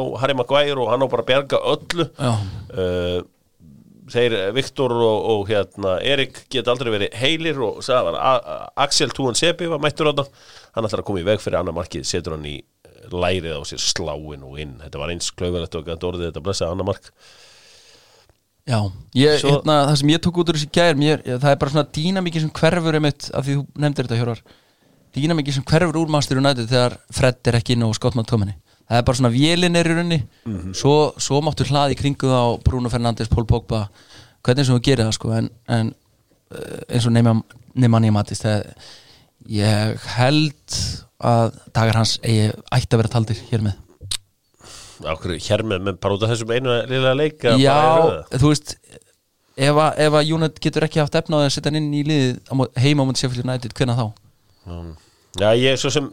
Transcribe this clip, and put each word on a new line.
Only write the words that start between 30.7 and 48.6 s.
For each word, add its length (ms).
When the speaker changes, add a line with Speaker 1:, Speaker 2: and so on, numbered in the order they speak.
Speaker 2:
svo, 160
svo 240
máttu 240
hlaða 240
í 80
kringum 320
þá 320
Bruno 260
Fernandes, 400
Paul 180
Pogba, 420
hvernig 220
sem 100
þú 60
gerir 240
það, 80
sko, 180
en, 180
en, 260
eh, 400
eins 120
og 60
Nema-, 300
Nemanja 380
Matic, 260
það, 280
ég 580
held 760
að 360
dagar 240
hans 260
eigi, 300
ætti 240
að 80
vera 60
taldir 420
hér 120
með. 160
Speaker 1:
Af 180
hverju 240
hér 220
með, 180
með 160
bara 160
út 80
af 80
þessum 220
einu 220
liðlega 300
leik, 260
eða 160
Speaker 2:
Já, 160
Speaker 1:
bara 280
í 80
röð? 280
Speaker 2:
þú 140
veist, 220